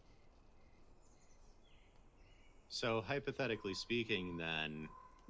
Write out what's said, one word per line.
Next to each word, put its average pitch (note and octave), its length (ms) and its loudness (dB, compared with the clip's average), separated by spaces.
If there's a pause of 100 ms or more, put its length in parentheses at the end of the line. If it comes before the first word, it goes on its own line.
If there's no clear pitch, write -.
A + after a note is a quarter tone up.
(2750)
So A2+ 380 4
hypothetically B2+ 680 2
speaking, G#2+ 640 2
then, D#2 520 0 (420)